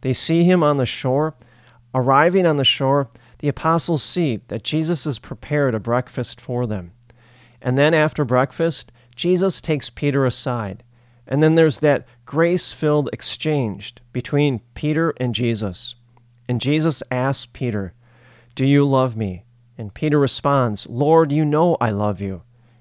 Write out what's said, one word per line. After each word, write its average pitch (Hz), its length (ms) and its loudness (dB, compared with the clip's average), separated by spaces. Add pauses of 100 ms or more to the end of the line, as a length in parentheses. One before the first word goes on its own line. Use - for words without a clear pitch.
They 131 140 -2
see 165 300 4
him 180 180 4
on 147 160 2
the 127 80 0
shore. 143 480 -2 (600)
Arriving 147 520 4
on 156 100 2
the 135 80 2
shore, 135 460 0 (300)
the 147 80 -2
apostles 160 540 0
see 143 460 0
that 110 160 -8
Jesus 160 400 -2
has 147 140 -4
prepared 143 560 -2
a 110 60 -2
breakfast 120 600 -4
for 123 260 -4
them. 92 260 -6 (680)
And 127 160 0
then 147 160 4
after 156 320 2
breakfast, 135 640 -2 (240)
Jesus 180 460 0
takes 151 300 -4
Peter 139 340 0
aside. 117 580 -4 (440)
And 143 160 0
then 160 120 6
there's 160 260 4
that 147 260 2 (180)
grace-filled 151 880 0
exchange 117 800 -4 (180)
between 139 500 0 (100)
Peter 156 460 -2
and 123 160 -2
Jesus. 107 600 -4 (540)
And 123 120 -2
Jesus 156 500 0
asks 131 420 -2
Peter, 104 400 -6 (640)
"Do 131 100 -2
you 143 220 4
love 131 300 0
me?" 98 280 -6 (340)
And 107 160 -12
Peter 151 240 -2
responds, 135 680 0
"Lord, 147 440 2
you 156 120 2
know 151 360 2
I 117 100 0
love 104 300 -2
you." 95 220 -8 (380)